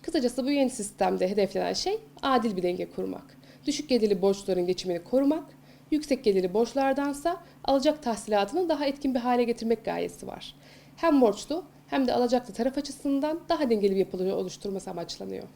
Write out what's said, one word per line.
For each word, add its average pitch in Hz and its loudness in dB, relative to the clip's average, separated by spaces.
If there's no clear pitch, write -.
Kısacası 247 -2
bu 262 -2
yeni 277 2
sistemde 190 -2
hedeflenen 190 0
şey 381 -2
adil 240 2
bir 180 -2
denge 175 -2
kurmak. - -8
Düşük 294 -6
gelirli 208 2
borçluların 190 0
geçimini 180 -4
korumak, 285 2
yüksek 294 -2
gelirli 185 2
borçlardansa 277 0
alacak 277 2
tahsilatını 214 0
daha 294 0
etkin 277 -2
bir 247 0
hale 247 2
getirmek 226 -2
gayesi 175 -4
var. - -14
Hem 311 4
borçlu 254 2
hem 277 0
de 240 0
alacaklı 247 0
taraf 262 -2
açısından 285 -2
daha 311 0
dengeli 202 4
bir - 2
yapı 185 0
oluşturması 190 -6
amaçlanıyor. 185 -10